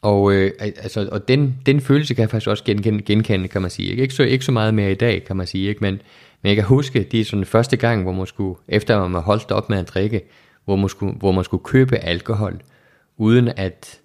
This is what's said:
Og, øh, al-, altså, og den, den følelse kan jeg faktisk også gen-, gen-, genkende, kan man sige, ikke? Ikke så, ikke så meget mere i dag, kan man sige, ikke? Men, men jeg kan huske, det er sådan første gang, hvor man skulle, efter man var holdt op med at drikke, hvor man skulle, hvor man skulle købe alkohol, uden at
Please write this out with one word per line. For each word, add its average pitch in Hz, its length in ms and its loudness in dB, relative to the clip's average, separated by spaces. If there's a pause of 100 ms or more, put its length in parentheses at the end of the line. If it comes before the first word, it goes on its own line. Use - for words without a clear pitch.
Og, 101 320 4
øh, 98 260 2
al-, 104 180 -8
altså, 104 340 -6
og - 160 -6
den, 131 380 2
den 139 160 4
følelse 143 320 2
kan 120 80 0
jeg 107 80 2
faktisk 110 200 -4
også 104 140 -2
gen-, 104 180 0
gen-, 104 240 0
genkende, 104 420 2
kan 95 140 -4
man 92 100 -4
sige, 95 180 -8
ikke? 110 120 -2
Ikke 135 120 -2
så, 139 100 2
ikke 131 220 0
så 143 60 0
meget 110 220 2
mere 101 180 2
i 98 40 0
dag, 107 300 0
kan - 100 -6
man 92 120 -4
sige, 98 220 -4
ikke? 104 120 -4
Men, 98 120 0 (480)
men - 80 -2
jeg 101 60 6
kan 104 100 2
huske, 127 380 2
det 113 180 -2
er 107 40 0
sådan 101 200 -2
første 117 320 2
gang, 117 260 0
hvor 92 80 -4
man 92 160 -4
skulle, 95 280 -6 (120)
efter 107 320 0
man 90 140 -2
var 87 80 -2
holdt 104 300 -2
op 104 180 -2
med 101 80 0
at 92 120 -6
drikke, 104 320 -2 (440)
hvor 98 100 0
man 98 140 2
skulle, - 240 -6
hvor 98 180 0
man 92 120 2
skulle - 200 -4
købe 131 340 2
alkohol, 90 640 -4 (560)
uden 117 400 4
at - 480 -8